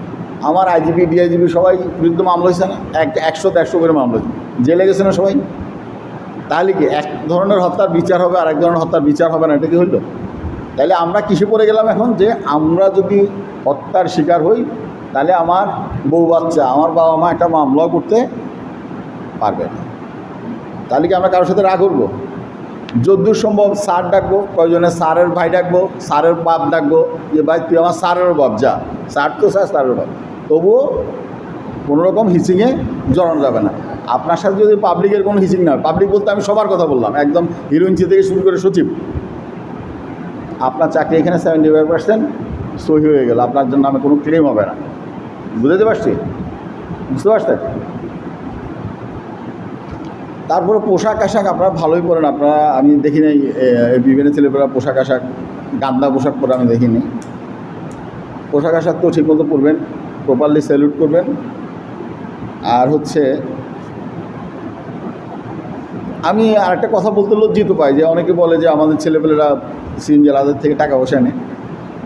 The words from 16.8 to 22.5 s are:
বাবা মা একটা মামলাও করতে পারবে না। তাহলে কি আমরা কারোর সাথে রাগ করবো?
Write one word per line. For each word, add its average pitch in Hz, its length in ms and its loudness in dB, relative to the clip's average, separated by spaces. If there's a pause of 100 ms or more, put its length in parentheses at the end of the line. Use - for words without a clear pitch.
বাবা 160 260 2
মা 170 140 2
একটা 170 180 0
মামলাও 156 400 2
করতে 202 380 0 (1120)
পারবে 98 240 -2
না। - 60 -8 (1160)
তাহলে 143 200 0
কি 190 60 2
আমরা 185 140 2
কারোর 180 180 2
সাথে 185 160 0
রাগ 190 180 2
করবো? 151 280 2 (960)